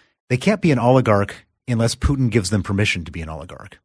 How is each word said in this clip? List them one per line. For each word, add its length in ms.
they 80
can't 240
be 100
an 80
oligarch 680
unless 280
Putin 360
gives 180
them 140
permission 420
to 60
be 100
an 80
oligarch. 560